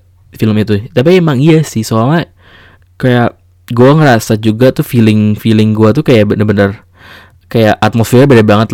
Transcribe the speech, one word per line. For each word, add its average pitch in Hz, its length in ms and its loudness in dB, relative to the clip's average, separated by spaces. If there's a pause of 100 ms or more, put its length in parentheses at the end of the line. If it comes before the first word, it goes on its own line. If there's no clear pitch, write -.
(360)
film 107 240 -2
itu. 104 320 -4
Tapi 170 320 0
emang 139 160 -2
iya 156 240 2
sih, - 160 -8
soalnya 117 480 -2 (720)
kayak 123 400 -2 (320)
gue 120 240 2
ngerasa 127 400 0
juga 113 400 0
tuh 151 80 -4
feeling, 107 560 0
feeling 110 320 0
gue 107 240 2
tuh 151 80 -4
kayak 107 320 0
bener-bener 101 480 -2 (640)
kayak 110 320 0
atmosfernya 117 480 0
beda 117 160 4
banget 107 300 0